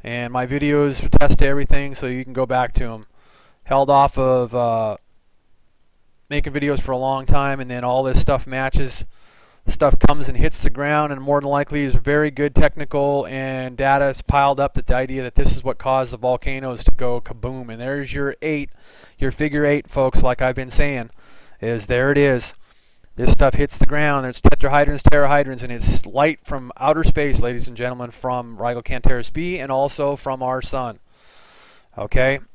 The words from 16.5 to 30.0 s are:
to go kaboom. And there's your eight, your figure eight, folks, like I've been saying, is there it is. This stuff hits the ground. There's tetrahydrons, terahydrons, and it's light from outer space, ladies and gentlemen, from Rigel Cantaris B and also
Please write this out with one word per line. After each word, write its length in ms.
to 60
go 300
kaboom. 500
And 100
there's 320
your 300
eight, 260
your 140
figure 340
eight, 240
folks, 340
like 200
I've 120
been 140
saying, 420
is 240
there 260
it 60
is. 340
This 160
stuff 220
hits 240
the 80
ground. 380
There's 180
tetrahydrons, 600
terahydrons, 600
and 100
it's 320
light 380
from 340
outer 280
space, 360
ladies 280
and 80
gentlemen, 340
from 480
Rigel 240
Cantaris 500
B 260
and 140
also 440